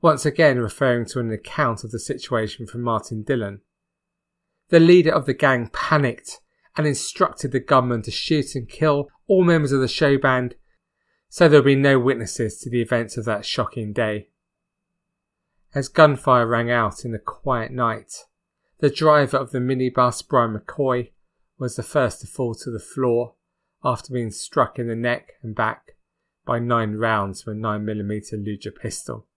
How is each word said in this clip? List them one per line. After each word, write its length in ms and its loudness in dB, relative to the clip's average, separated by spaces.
Once 240 2
again 340 2
referring 460 0
to 160 -6
an 100 -4
account 540 -4
of 60 -12
the 80 -8
situation 680 -6
from 140 -10
Martin 420 -4
Dillon, 380 -4
"The 100 8
leader 320 8
of 140 0
the 80 0
gang 340 0
panicked 720 -2
and 80 0
instructed 680 -4
the 80 0
gunmen 420 2
to 80 -10
shoot 440 -2
and 140 -8
kill 420 0
all 180 4
members 280 2
of 80 2
the 80 0
show 280 2
band, 380 0
so 200 4
there 120 10
would 60 4
be 100 6
no 220 4
witnesses 600 -2
to 100 -10
the 100 0
events 380 -2
of 80 -6
that 180 -4
shocking 480 -6
day." 380 -4
As 140 -4
gunfire 580 4
rang 240 0
out 340 -2
in 80 -6
the 60 -6
quiet 520 -6
night, 540 -6
the 120 2
driver 460 4
of 140 -2
the 80 -4
minibus, 680 0
Brian 300 2
McCoy, 560 -4
was 180 -6
the 60 -8
first 380 -2
to 60 -16
fall 280 -6
to 160 -12
the 80 -8
floor 560 -2
after 280 -4
being 180 -4
struck 480 -2
in 80 -4
the 100 -6
neck 360 -4
and 120 -10
back 420 -4
by 140 -2
nine 360 0
rounds 480 -2
from 120 -10
a 60 -8
nine 240 -4
millimeter 520 -6
Luger 340 -8
pistol. 560 -12